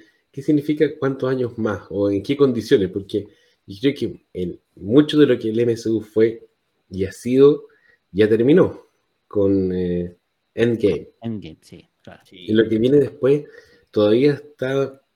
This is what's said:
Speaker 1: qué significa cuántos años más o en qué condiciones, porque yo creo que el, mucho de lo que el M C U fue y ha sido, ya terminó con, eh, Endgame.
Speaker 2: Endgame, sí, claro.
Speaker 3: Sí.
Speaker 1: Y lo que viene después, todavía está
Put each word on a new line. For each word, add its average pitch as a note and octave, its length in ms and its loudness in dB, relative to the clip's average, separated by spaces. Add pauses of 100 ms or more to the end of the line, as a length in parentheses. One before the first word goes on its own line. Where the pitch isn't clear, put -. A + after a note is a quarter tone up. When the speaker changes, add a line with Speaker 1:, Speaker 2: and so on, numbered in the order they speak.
(340)
Speaker 1:
qué C#3 80 -12
significa D3+ 440 0 (140)
cuántos C3+ 320 -2
años B2 260 -6
más G#2+ 340 -4
o G2+ 200 -2
en G2+ 100 -2
qué C#3 140 -4
condiciones, A2+ 540 2
porque G2 360 -6 (400)
yo G2 140 -18
creo C3+ 160 0
que - 380 -8
el, F2+ 260 -8 (160)
mucho D3 420 0
de D3 100 6
lo B2 120 2
que A2 100 -6
el A2 120 -2
M A#2 160 0
C A2+ 120 -6
U A2 120 -2
fue A2+ 440 -2 (440)
y F#2 160 -6
ha F2+ 80 -8
sido, C#3 540 2 (440)
ya G#2 160 2
terminó A#2 600 2 (380)
con, G2 460 0
eh, F2 460 -4 (360)
Endgame. A2+ 540 0 (140)
Speaker 2:
Endgame, G2+ 400 -12
sí, - 280 -20 (120)
claro. - 240 -20
Speaker 3:
Sí. F2+ 240 -20
Speaker 1:
Y - 20 -2
lo A2 160 4
que A2 120 -2
viene C3 180 2
después, C#3 480 0 (460)
todavía A2+ 420 2
está C3+ 680 -8 (140)